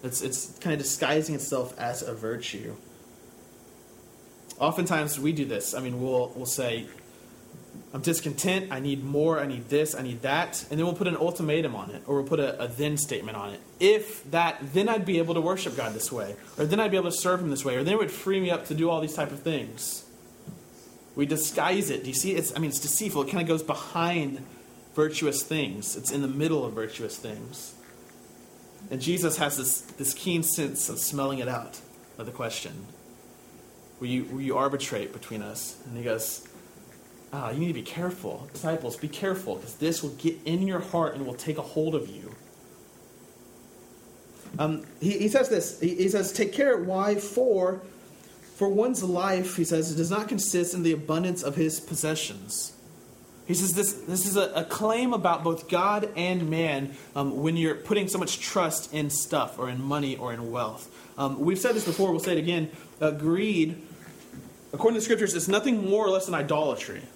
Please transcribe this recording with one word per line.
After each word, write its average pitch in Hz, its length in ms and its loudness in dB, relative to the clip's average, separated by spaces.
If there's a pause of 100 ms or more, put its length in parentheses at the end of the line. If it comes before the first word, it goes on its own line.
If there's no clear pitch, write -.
It's, 120 180 -2
it's - 380 -6
kinda 160 180 0
disguising 151 580 0
itself 127 440 -2
as 120 220 -4
a 120 120 -6
virtue. 110 640 -6 (1800)
Oftentimes 156 600 0
we 147 120 2
do 147 140 0
this. 113 280 -4
I 120 60 -2
mean, 123 220 -4
we'll, 127 340 0
we'll 123 100 -8
say, 120 400 -2 (1080)
"I'm 135 80 -4
discontent, 170 680 0
I 135 100 -4
need 135 220 0
more, 147 360 4
I 143 60 0
need 120 240 -6
this, 151 260 4
I 131 60 -4
need 123 220 -6
that." 156 460 0
And 151 80 0
then 165 80 4
we'll 175 100 0
put 180 120 0
an 175 80 2
ultimatum 156 600 2
on 95 160 -8
it, - 140 -12
or 143 120 2
we'll 139 100 0
put 160 120 2
a, 135 220 0
a 120 60 -4
then 147 300 0
statement 110 400 -4
on 101 140 -6
it. 98 100 -12 (180)
"If 208 520 4
that, 160 420 2
then 202 160 4
I'd 214 160 2
be 170 120 2
able 170 180 2
to 165 60 2
worship 170 360 0
God 117 160 -2
this 110 180 -4
way, 104 240 -4 (220)
or 147 80 2
then 185 140 4
I'd 214 120 4
be 190 60 4
able 175 120 2
to 165 80 -2
serve 180 220 2
him 170 100 0
this 139 140 -2
way, 131 120 2
or 131 80 2
then 175 100 4
it 220 60 6
would 196 120 2
free 190 280 0
me 180 120 2
up 165 160 0
to 180 80 -2
do 165 140 4
all 160 120 2
these 156 140 -4
type 139 160 -2
of 139 80 -8
things." 123 640 -4 (1080)
We 143 120 0
disguise 156 640 2
it. 131 140 -2
Do 127 60 -6
you 127 60 -4
see? 185 200 0
It's, 165 200 -2
I - 40 -2
mean, 160 100 0
it's 135 100 -2
deceitful. 147 440 0
It 135 40 -2
kinda 175 160 0
goes 160 180 2
behind 160 800 -2 (540)
virtuous 151 480 2
things. 107 540 -2
It's - 120 -2
in 139 120 -2
the 139 80 0
middle 147 340 2
of 113 80 -4
virtuous 110 460 -6
things. 113 560 -12 (1160)
And 127 120 -4
Jesus 170 340 2
has 143 220 0
this, 131 240 0 (160)
this - 160 -2
keen 170 280 0
sense 139 460 0
of - 120 -6
smelling 139 400 0
it 123 100 -2
out, 117 320 -6 (360)
of 113 100 -8
the 113 40 -10
question, - 540 -8 (1120)
where 123 100 -4
you, 127 140 0
where 135 180 -6
you 131 160 0
arbitrate 135 540 0
between - 300 -8
us. - 340 -10 (100)
And 120 120 -8
he 120 60 -6
goes, 113 440 -4 (840)
"Ah, 131 180 -4
you 131 80 -2
need 170 80 2
to 170 60 0
be 120 80 -6
careful. 175 720 -6
Disciples, 160 420 -2
be 151 140 -6
careful, 185 480 -4
'cause - 180 -12
this 160 260 0
will 143 100 -4
get 165 340 -2
in 175 200 2
your 190 140 0
heart 160 360 0
and 139 120 -4
will 123 60 -6
take 147 240 -4
a 135 40 -6
hold 156 320 0
of 151 140 0
you." - 240 -12 (2250)
Um, 156 280 0 (160)
he, 196 180 2
he 208 80 4
says 254 220 6
this. 190 320 0
He, 175 140 2
he 185 120 4
says, 190 240 2
"Take - 220 0
care." 277 240 4
Why? 190 380 2
For, 196 680 2 (720)
"For 196 120 2
one's 214 360 4
life," 185 540 2
he 170 60 2
says, 165 280 2
"it 151 40 -2
does 165 160 2
not 214 160 0
consist 180 460 0
in 180 100 -2
the 165 80 6
abundance 170 520 0
of 143 120 -2
his 156 240 2
possessions." - 920 -4 (760)
He 175 80 2
says 185 180 2
this, 190 200 2
this 180 320 -2
is 196 120 2
a, 190 160 4
a 165 100 2
claim 226 500 2
about 170 300 4
both 165 240 0
God 196 480 4
and 175 340 2
man, 147 460 0 (220)
um, 139 240 0
when 165 160 2
you're 160 180 4
putting 202 320 0
so 190 100 0
much 180 220 -2
trust - 540 0
in 151 160 0
stuff - 500 0
or 127 80 -2
in 127 140 -4
money 139 340 0
or 120 160 -4
in 117 200 -6
wealth. 113 380 -4 (280)
Um, 135 240 0
we've 180 180 4
said 240 160 4
this 220 80 0
before, 185 280 2
we'll 165 100 2
say 185 120 2
it 165 40 4
again. 160 320 2 (320)
Uh, 156 100 4
greed, 165 720 2 (880)
according 220 220 2
to 220 60 2
the 208 40 -2
scriptures, 214 300 2
is 170 160 0
nothing 208 400 4
more 214 160 4
or 196 40 4
less 190 180 2
than 180 80 0
idolatry. 147 680 0 (140)